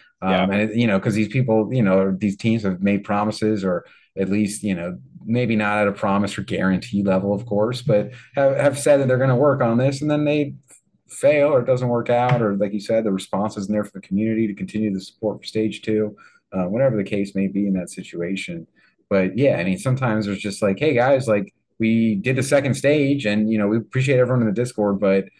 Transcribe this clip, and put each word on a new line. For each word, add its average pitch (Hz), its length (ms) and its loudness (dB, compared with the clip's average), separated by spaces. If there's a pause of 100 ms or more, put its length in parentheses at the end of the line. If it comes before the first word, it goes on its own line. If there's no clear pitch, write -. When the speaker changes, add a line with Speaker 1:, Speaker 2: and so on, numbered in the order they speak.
(220)
Speaker 1:
Um, 92 100 0
Speaker 2:
Yeah. 92 120 2
Speaker 1:
and 101 260 0
it, 107 60 -8
you 120 100 2
know, 98 140 2
'cause 101 160 -2
these 107 140 0
people, 113 440 0
you 131 80 2
know, 95 340 2
these 101 220 -2
teams 113 240 0
have 95 180 -2
made 101 240 0
promises, 104 640 -2
or 90 200 -2 (300)
at 95 140 -4
least, 104 320 -2
you 101 140 -2
know, 87 240 -8 (260)
maybe 117 300 0
not 104 240 0
at 104 80 4
a 101 60 0
promise 101 440 -2
or 98 60 -6
guarantee 95 580 -2
level, 98 320 0
of 101 140 -4
course, 110 340 -2
but 104 300 2 (240)
have, 139 220 2
have 139 200 2
said 143 200 4
that 135 100 2
they're 127 100 2
gonna 127 180 2
work 135 260 4
on 117 180 2
this, 139 240 0
and 151 80 0
then 147 140 2
they 147 280 0 (540)
fail, 147 420 2
or 139 100 4
it 117 60 0
doesn't 123 240 2
work 117 200 0
out, 123 320 2
or, 101 140 2
like 101 160 -2
you 104 80 -4
said, 113 240 0
the 104 80 0
response 98 460 -4
isn't 101 160 -6
there 104 100 0
for 101 80 -10
the 95 80 -14
community 110 480 -2
to 101 60 -6
continue 101 400 -4
the 95 80 -6
support - 380 -6
for - 60 -20
stage 110 360 -4
two, 107 340 -2 (380)
uh, 92 100 -2
whatever 110 320 0
the 101 80 -2
case 98 320 -4
may 98 120 0
be 101 200 -2
in 95 60 0
that 90 160 -4
situation. 87 760 -8 (440)
But 95 280 0
yeah, 123 200 2
I 85 80 -4
mean, 92 120 0
sometimes 123 480 0
there's 101 140 -4
just 98 220 -6
like, 98 180 0
"Hey 160 140 2
guys, 131 340 2
like, 104 260 0 (260)
we 113 360 2
did 123 220 -2
the 135 60 0
second 139 320 2
stage, 139 500 0
and, 107 260 0
you 110 60 0
know, 104 100 0
we 107 80 2
appreciate 131 440 0
everyone 123 220 2
in 113 60 2
the 101 60 0
Discord, 104 480 -2
but 98 240 2 (140)